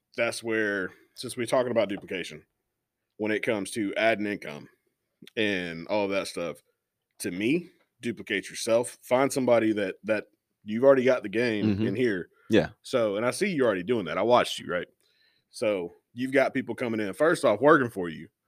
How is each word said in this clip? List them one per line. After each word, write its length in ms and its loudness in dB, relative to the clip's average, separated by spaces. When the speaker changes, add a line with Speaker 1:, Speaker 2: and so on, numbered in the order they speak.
Speaker 1:
that's 260 -4
where, 480 -2
since 220 -12
we're 100 -4
talking 260 0
about 160 0
duplication, 540 -10
when 160 -2
it 100 -2
comes 300 -2
to 240 -2
adding 300 2
income 420 -8
and 520 -2
all 200 0
that 200 -2
stuff, 280 -6
to 100 -6
me, 400 -2
duplicate 500 -4
yourself. 520 -2
Find 300 2
somebody 400 2
that, 320 -2
that 200 0
you've 200 -2
already 200 8
got 180 4
the 60 -8
game 380 0
Speaker 2:
Mm-hmm. 220 0
Speaker 1:
in 80 -4
here. 320 0
Speaker 2:
Yeah. 180 4
Speaker 1:
So, 340 0
and 80 -2
I 60 0
see 180 -2
you 160 2
already 180 2
doing 220 0
that. 140 -4
I 40 2
watched 360 4
you, 120 -10
right? 160 -4
So 440 -4
you've 200 -6
got 200 2
people 220 -4
coming 260 -4
in, 140 -4
first 300 2
off, 160 4
working 300 4
for 200 -6
you, 180 -12